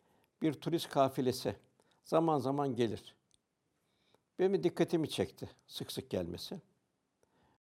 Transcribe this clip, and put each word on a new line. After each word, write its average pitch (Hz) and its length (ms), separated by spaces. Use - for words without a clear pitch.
Bir 156 100
turist 156 360
kafilesi 127 680
zaman 160 340
zaman 135 360
gelir. 107 400
Benim 185 240
dikkatimi 165 460
çekti - 420
sık - 260
sık - 180
gelmesi. 90 500